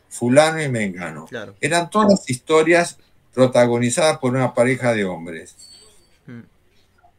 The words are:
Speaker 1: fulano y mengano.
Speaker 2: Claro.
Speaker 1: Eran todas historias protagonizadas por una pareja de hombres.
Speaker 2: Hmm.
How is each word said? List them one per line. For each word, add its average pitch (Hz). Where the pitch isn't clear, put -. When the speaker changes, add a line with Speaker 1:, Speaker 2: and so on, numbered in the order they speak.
Speaker 1:
fulano 156
y 143
mengano. 90
Speaker 2:
Claro. 104
Speaker 1:
Eran 165
todas 202
historias 160
protagonizadas 123
por 123
una 127
pareja 127
de 107
hombres. 82
Speaker 2:
Hmm. 117